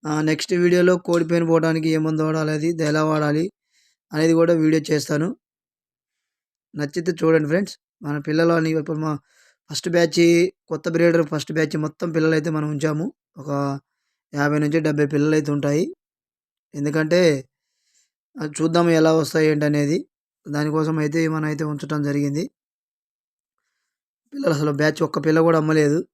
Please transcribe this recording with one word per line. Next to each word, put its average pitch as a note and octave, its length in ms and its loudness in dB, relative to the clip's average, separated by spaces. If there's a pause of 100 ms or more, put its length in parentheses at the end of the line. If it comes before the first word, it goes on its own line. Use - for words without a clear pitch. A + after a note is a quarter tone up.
ఆ, D3+ 80 -4 (100)
నెక్స్ట్ D#3 320 -2
వీడియోలో F3+ 440 4
కోడి E3+ 260 -2
పేను E3+ 220 0
పోవడానికి D#3+ 420 2
ఏ D#3+ 100 0
మందు D#3 260 -2
వాడాలి, D#3 280 -2
అది D#3 180 -2 (120)
ఎలా D#3 220 0
వాడాలి D#3 400 0 (680)
అనేది D#3+ 220 2
కూడా E3 200 4
వీడియో D#3 300 2
చేస్తాను. D3+ 440 -2 (1500)
నచ్చితే D3+ 380 -4
చూడండి D#3+ 360 2
ఫ్రెండ్స్. F3+ 260 -2 (280)
మన D3 160 -6
పిల్లలు D#3+ 340 2
అని D#3+ 180 0
ఇప్పుడు D#3 300 -4
మా D#3 120 -2 (580)
ఫస్ట్ D3+ 180 -8
బ్యాచ్, E3+ 320 2 (460)
కొత్త - 220 -6
బ్రీడర్ E3+ 380 4
ఫస్ట్ D3+ 260 -6
బ్యాచ్ D#3 240 -2
మొత్తం D3+ 360 -4
పిల్లలైతే D#3+ 380 0
మనం D3+ 200 -4
ఉంచాము. D3+ 360 -2 (320)
ఒక D3 120 -12 (840)
యాభై D3 260 0
నుంచి D3+ 220 0
డెబ్బై D3 260 0
పిల్లలు D3+ 280 0
అయితే D3+ 180 0
ఉంటాయి. D3 320 0 (880)
ఎందుకంటే D#3 460 0 (1160)
అది D#3 160 -8
చూద్దాం E3 380 2
ఎలా D#3+ 220 4
వస్తాయి D#3+ 360 0
ఏంటి D3 180 0
అనేది, D3 320 0 (480)
దానికోసం D3+ 520 -2
అయితే D3+ 300 0
మనం D#3 200 -2
అయితే D3+ 160 -4
ఉంచడం D3 400 -6
జరిగింది. C#3+ 400 -2 (1900)
పిల్లలు C#4 220 -2
అసలు D3+ 180 -2
బ్యాచ్ D3+ 300 0
ఒక్క D#3 160 -4
పిల్ల D#3+ 220 0
కూడా E3 180 4
అమ్మలేదు. D#3 400 2 (160)